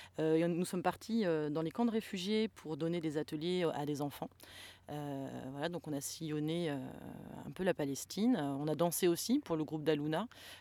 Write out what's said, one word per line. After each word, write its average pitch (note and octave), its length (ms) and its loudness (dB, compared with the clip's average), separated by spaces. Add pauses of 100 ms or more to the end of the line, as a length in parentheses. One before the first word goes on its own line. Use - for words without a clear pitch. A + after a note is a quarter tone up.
(200)
Euh, D#3+ 160 6
et E3 80 6
on, E3+ 60 4
nous F3 160 2
sommes F3+ 180 -2
partis, A3 420 2
euh, D#3 240 2
dans D#3 120 0
les D#3+ 100 0
camps A#3 140 2
de A#3+ 60 2
réfugiés G#3+ 580 0
pour - 260 -8
donner E3 240 0
des D#3 180 0
ateliers, D#3+ 460 0
euh, D#3+ 80 4
à D3 140 -2
des C#3+ 160 0
enfants. - 280 -4 (600)
Euh, C#3+ 400 -6 (220)
voilà, C#3+ 180 -2
donc E3+ 180 -6
on D3+ 60 -4
a C#3 80 -2
sillonné, D#3 680 -2
euh, C#3+ 80 -2 (720)
un D3 40 -8
peu F#3 120 -6
la F3+ 100 4
Palestine. F#3 640 0
Euh, E3 60 2 (180)
on D3+ 80 -2
a D3+ 80 2
dansé E3+ 320 4
aussi A3 320 4
pour E3+ 160 -2
le D#3 80 2
groupe D3+ 220 -4
Daluna. D#3 420 2 (340)